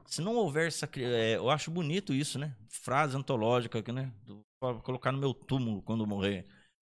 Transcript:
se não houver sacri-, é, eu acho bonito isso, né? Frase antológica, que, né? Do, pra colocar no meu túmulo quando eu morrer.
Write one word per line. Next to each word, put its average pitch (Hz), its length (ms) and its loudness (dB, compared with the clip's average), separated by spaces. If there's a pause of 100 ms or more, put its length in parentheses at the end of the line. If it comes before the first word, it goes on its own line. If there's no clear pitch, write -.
se - 160 -6
não 214 140 0
houver 165 360 2
sacri-, 139 320 -6
é, 113 320 4
eu 104 140 2
acho 151 200 2
bonito 165 440 0
isso, 139 240 0
né? 143 180 -6 (120)
Frase 135 480 0
antológica, 120 640 2
que, 117 100 -8
né? 131 200 -4 (120)
Do, 107 180 -18 (160)
pra 127 220 -2
colocar 127 320 -2
no 135 60 -2
meu 139 160 2
túmulo 117 480 0
quando 113 220 -2
eu - 20 -2
morrer. 98 400 0 (360)